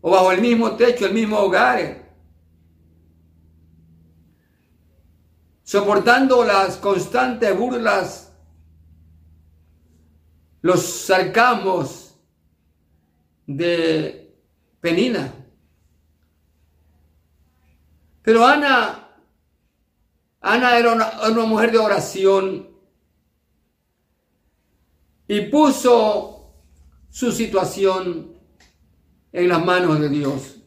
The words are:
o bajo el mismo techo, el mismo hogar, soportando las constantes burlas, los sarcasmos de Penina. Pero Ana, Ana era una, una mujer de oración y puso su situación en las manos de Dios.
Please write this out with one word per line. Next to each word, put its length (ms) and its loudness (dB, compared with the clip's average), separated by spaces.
o 100 -2
bajo 220 4
el 80 0
mismo 340 0
techo, 300 2
el 80 -2
mismo 260 -2
hogar, 720 -2
soportando 800 2
las 320 0
constantes 800 -2
burlas, 800 -4
los 200 2
sarcasmos 1000 0
de 920 -4
Penina. 520 -2
Pero 240 4
Ana, 640 0
Ana 360 2
era 140 4
una, 200 -2
una 140 0
mujer 260 0
de 60 2
oración 920 0
y 200 -2
puso 1040 0
su 220 -4
situación 1040 -4
en 160 -2
las 160 0
manos 380 0
de 80 -2
Dios. 580 -6